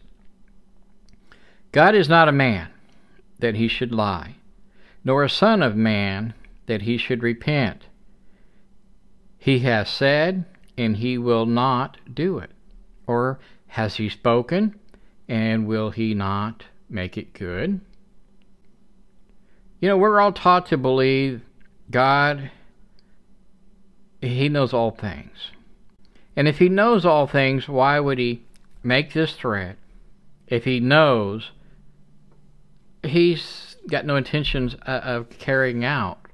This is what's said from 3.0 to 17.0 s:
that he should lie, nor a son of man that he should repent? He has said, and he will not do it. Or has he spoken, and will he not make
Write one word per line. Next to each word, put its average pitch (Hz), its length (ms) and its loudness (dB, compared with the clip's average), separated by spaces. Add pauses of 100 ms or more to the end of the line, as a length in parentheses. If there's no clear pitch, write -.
that 117 160 -2
he 110 140 0
should 117 260 -4
lie, 101 420 -4 (680)
nor 135 220 0
a 131 60 -2
son 208 320 2
of 113 120 0
man 107 600 -2 (320)
that 107 160 -4
he 117 140 -2
should 117 260 -4
repent? 117 640 -2 (1500)
He 135 220 2
has 113 280 0
said, 160 560 0 (320)
and 110 200 0
he 123 220 -2
will 117 280 2
not 123 520 0 (140)
do 151 260 -4
it. 76 120 -12 (560)
Or 123 320 -2 (300)
has 110 280 -4
he 107 120 -4
spoken, 123 720 0 (500)
and 110 380 -2
will 107 240 -2
he 110 240 -2
not 101 500 -4 (240)
make 104 300 -8